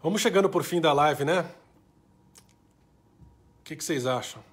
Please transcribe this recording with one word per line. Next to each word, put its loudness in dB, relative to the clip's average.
Vamos -2
chegando 4
por 0
fim -2
da 4
live, 2
né? 0
O -20
que -12
que -12
vocês -4
acham? -4